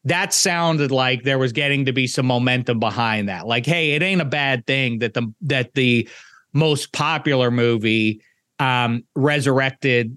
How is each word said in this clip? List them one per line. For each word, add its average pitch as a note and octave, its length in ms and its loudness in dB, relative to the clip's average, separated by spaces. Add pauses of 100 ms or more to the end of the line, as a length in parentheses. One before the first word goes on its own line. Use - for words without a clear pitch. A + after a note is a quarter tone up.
that F3 280 -2
sounded E3 580 0
like B2+ 340 0
there C3+ 140 0
was C3 140 0
getting C#3+ 320 0
to C3 80 0
be B2+ 140 0
some C3 180 -2
momentum B2 560 0
behind A2 480 -2
that. F#2 180 -8
Like, A#2+ 200 -2
hey, D#3 240 0
it D3+ 120 -2
ain't F#3 200 0
a - 20 -4
bad C#3 420 -2
thing C3 340 -2
that A#2 120 -2
the, A#2 180 -4 (120)
that C3+ 320 -2
the B2 340 2 (460)
most D3+ 400 0
popular D3 560 2
movie A2 720 2 (360)
um, B2 460 0 (100)
resurrected C3+ 1040 0